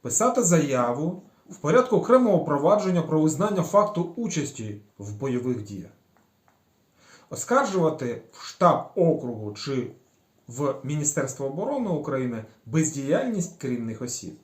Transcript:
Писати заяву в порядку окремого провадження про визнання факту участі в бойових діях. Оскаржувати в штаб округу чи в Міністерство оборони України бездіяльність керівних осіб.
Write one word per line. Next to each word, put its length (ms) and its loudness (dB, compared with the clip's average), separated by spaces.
Писати 420 2
заяву 800 2
в 80 -18
порядку 400 2
окремого 480 4
провадження 580 2
про 180 0
визнання 420 2
факту 540 2
участі 640 -6
в 160 -10
бойових 480 -2
діях. 280 -12
Оскаржувати 920 0
в 140 -20
штаб 480 2
округу 580 0
чи 380 -6
в 260 -2
Міністерство 600 -4
оборони 440 -2
України 540 -4
бездіяльність 920 -2
керівних 440 -6
осіб. 420 -10